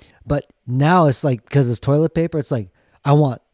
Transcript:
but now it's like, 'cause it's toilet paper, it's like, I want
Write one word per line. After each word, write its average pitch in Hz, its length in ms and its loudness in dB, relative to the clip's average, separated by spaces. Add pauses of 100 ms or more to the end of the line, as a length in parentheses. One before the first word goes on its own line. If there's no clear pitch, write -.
(240)
but 139 280 -6 (140)
now 151 400 2
it's 139 180 -2
like, 127 260 -4
'cause 139 180 2
it's 117 120 -4
toilet 151 340 0
paper, 165 240 -2
it's 147 140 -6
like, 107 180 -6 (340)
I 143 80 2
want 143 300 2 (120)